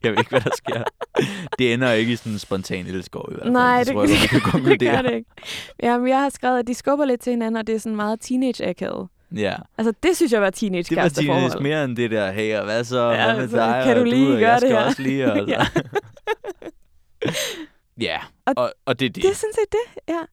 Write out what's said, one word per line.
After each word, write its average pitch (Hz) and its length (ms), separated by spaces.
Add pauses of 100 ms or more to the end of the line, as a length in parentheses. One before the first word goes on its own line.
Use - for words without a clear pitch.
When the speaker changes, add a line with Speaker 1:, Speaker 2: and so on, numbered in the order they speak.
Speaker 1:
jeg 113 80
ved 104 80
ikke, - 100
hvad - 120
der - 140
sker. - 280 (760)
Det 123 140
ender 123 180
ikke 113 220
i - 20
sådan 113 160
en 104 80
spontan 95 480
elskov, 92 440
i - 20
hvert - 100
fald. 240 100
Speaker 2:
Nej, 247 240
Speaker 1:
Det 247 100
Speaker 2:
det, 269 60
Speaker 1:
tror 214 100
jeg - 60
godt, - 120
man 220 80
kan - 60
Speaker 2:
<laughs> - 40
det - 120
Speaker 1:
konkludere. - 440
Speaker 2:
gør 262 60
det 247 140
ikke. 226 140 (540)
Jamen, 240 240
jeg 262 120
har 277 100
skrevet, 254 300
at 233 80
de 247 60
skubber 285 320
lidt 247 160
til 247 100
hinanden, 226 260
og 220 100
det 220 80
er 220 40
sådan 220 160
meget 214 260
teenage-akavet. 240 840 (280)
Speaker 1:
Ja. 101 200 (220)
Speaker 2:
Altså, 226 160 (100)
det 349 120
synes 302 160
jeg 220 100
var 196 80
Speaker 1:
Det - 120
var 214 80
Speaker 2:
teenage-kæresteforhold. 165 720 (100)
Speaker 1:
teenage 87 120
mere 151 220
end 123 100
det 117 160
der, 104 200
"Hey, 107 260
og 98 80
hvad 110 180
så? 120 280
Speaker 2:
Ja, 113 140
Speaker 1:
Hvad - 100
med 131 60
Speaker 2:
altså, 117 160
Speaker 1:
dig? 113 280
Speaker 2:
kan 262 80
Speaker 1:
Og 240 60
Speaker 2:
du 247 60
lige 262 260
Speaker 1:
jeg 240 80
Speaker 2:
gøre 226 200
Speaker 1:
skal 254 100
Speaker 2:
det 233 80
her? 226 80
Speaker 1:
også 269 160
lige," 135 300
og - 160
Speaker 2:
<laughs> 277 80
Ja. - 100 (2250)
Speaker 1:
Ja, 82 180 (260)
Speaker 2:
Og 262 120
Speaker 1:
og, 123 160 (120)
og 131 140
det - 60
er - 40
det. - 140
Speaker 2:
det 381 80
er 403 40
sådan 427 180
set 427 180
det, 466 300 (120)
ja. 339 60 (140)